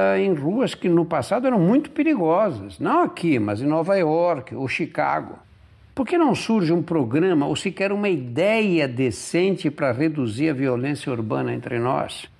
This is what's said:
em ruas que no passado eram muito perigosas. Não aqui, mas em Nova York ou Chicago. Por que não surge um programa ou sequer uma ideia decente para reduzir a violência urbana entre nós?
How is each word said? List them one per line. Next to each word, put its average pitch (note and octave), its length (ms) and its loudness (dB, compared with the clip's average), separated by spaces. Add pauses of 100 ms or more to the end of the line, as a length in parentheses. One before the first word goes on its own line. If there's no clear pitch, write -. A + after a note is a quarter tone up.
(200)
em G3 140 2
ruas E3+ 420 0
que - 140 -2
no E3+ 160 4
passado F3+ 420 -2
eram B3+ 100 2
muito G#3 320 4
perigosas. E3+ 920 0
Não C4 240 2
aqui, E3 360 0
mas G#2 220 -2
em C3+ 40 -4
Nova D#3+ 300 2
York E3 580 0
ou C3 140 -6
Chicago. C#3+ 720 -4 (560)
Por C4 100 -2
que F4 120 0
não C#4 180 4
surge F3 380 2
um F3 100 0
programa D3+ 640 0
ou D#3 80 -2
sequer G3 380 -2
uma G#3 160 0
ideia E3 800 2
decente D#3 840 0
para C#3 220 -2
reduzir C#3+ 560 0
a D3+ 40 0
violência C3 560 -2
urbana B2 440 -4
entre A#2+ 260 -6
nós? C3+ 480 -4 (120)